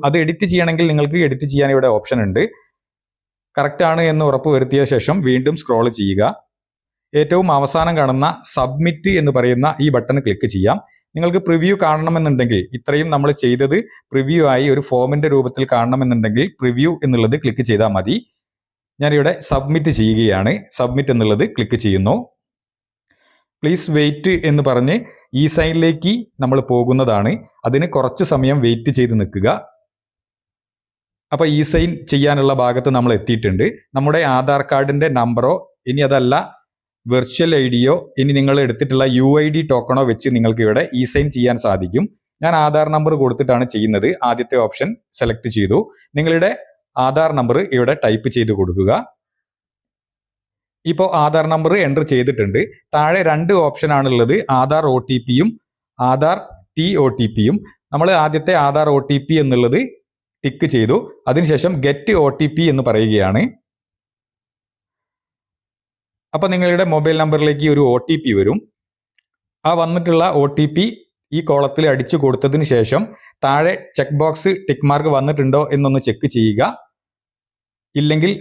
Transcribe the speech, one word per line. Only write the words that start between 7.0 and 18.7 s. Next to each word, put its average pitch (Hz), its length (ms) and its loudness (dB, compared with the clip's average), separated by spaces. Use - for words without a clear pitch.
ഏറ്റവും 175 280 2
അവസാനം 160 420 0
കാണുന്ന 131 260 0
സബ്മിറ്റ് 151 560 -2
എന്ന് 143 180 2
പറയുന്ന 123 300 2
ഈ 151 100 4
ബട്ടൺ 123 320 0
ക്ലിക്ക് 107 280 -2
ചെയ്യാം. 104 240 2
നിങ്ങൾക്ക് 175 320 -2
പ്രിവ്യൂ 175 360 2
കാണണമെന്നുണ്ടെങ്കിൽ, 156 800 0
ഇത്രയും 147 380 -2
നമ്മൾ 143 160 0
ചെയ്തത് 135 320 2
പ്രിവ്യൂ 139 300 0
ആയി 131 220 2
ഒരു 143 160 0
ഫോമിൻ്റെ 139 440 0
രൂപത്തിൽ 131 380 0
കാണണമെന്നുണ്ടെങ്കിൽ 120 760 0
പ്രിവ്യൂ 131 320 0
എന്നുള്ളത് 120 360 2
ക്ലിക്ക് 127 280 -2
ചെയ്താൽ 107 260 2
മതി. 104 200 -2